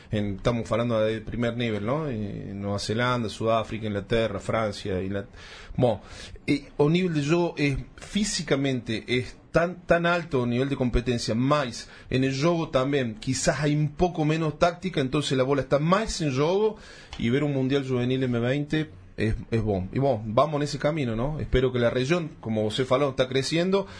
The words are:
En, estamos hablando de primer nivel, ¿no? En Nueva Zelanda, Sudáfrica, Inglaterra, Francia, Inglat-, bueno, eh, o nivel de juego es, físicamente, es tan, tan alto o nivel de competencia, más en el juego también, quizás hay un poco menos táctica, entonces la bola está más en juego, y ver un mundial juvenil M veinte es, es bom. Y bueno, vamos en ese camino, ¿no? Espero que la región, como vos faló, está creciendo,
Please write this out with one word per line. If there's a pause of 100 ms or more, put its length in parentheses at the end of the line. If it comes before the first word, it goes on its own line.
En,
estamos
hablando
de
primer
nivel,
¿no?
En
Nueva
Zelanda,
Sudáfrica,
Inglaterra,
Francia,
Inglat-, (480)
bueno, (460)
eh, (140)
o
nivel
de
juego
es, (200)
físicamente,
es (160)
tan,
tan
alto
o
nivel
de
competencia,
más (180)
en
el
juego
también,
quizás
hay
un
poco
menos
táctica,
entonces
la
bola
está
más
en
juego, (420)
y
ver
un
mundial
juvenil
M
veinte (300)
es, (160)
es
bom.
Y
bueno,
vamos
en
ese
camino,
¿no?
Espero
que
la
región, (100)
como
vos
faló,
está
creciendo, (140)